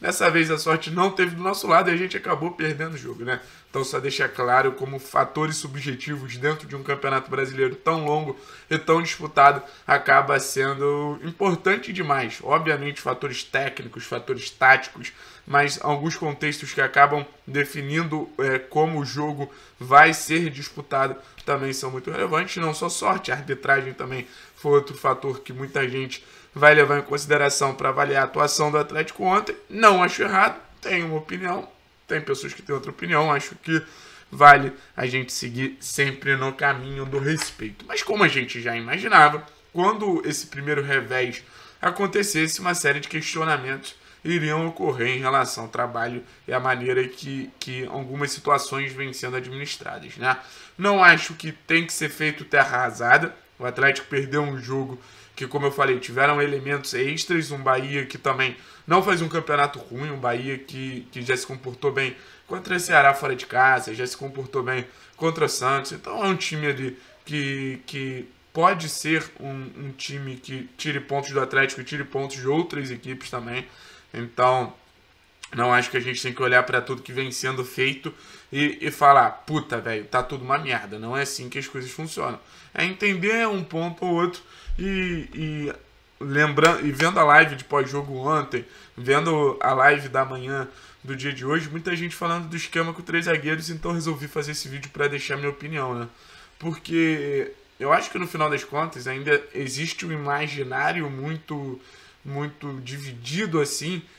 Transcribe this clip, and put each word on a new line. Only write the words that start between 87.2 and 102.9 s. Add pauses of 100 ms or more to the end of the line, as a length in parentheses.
live
de
pós-jogo
ontem, (300)
vendo
a
live
da
manhã (360)
do
dia
de
hoje,
muita
gente
falando
do
esquema
com
três
zagueiros,
então
resolvi
fazer
esse
vídeo
pra
deixar
minha
opinião,
né? (520)
Porque (280)
eu
acho
que
no
final
das
contas
ainda (120)
existe
um
imaginário
muito (480)
muito
dividido